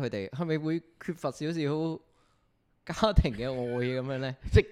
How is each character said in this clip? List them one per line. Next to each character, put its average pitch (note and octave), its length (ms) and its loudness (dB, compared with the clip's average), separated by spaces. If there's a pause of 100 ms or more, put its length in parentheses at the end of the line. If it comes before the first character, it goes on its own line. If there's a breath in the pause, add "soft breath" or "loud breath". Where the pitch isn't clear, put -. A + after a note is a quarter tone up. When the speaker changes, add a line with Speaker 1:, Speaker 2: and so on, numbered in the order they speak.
Speaker 1:
佢 - 20 -2
哋 G2+ 200 -4
係 D#3+ 160 -4
咪 D#3 120 0
會 D#3 220 -2 (240)
缺 - 100 -6
乏 D3+ 160 -6
少 D3+ 180 -6
少 D#3+ 520 -2 (840 soft breath)
家 G#3+ 260 2
庭 D#3 220 6
嘅 A#2+ 180 -4
愛 B2 340 -2
咁 B2+ 160 0
樣 C3+ 180 -4
呢？ C3 200 -4
Speaker 2:
<laughs> - 100 -12
即 G#3 120 8
係 - 100 -4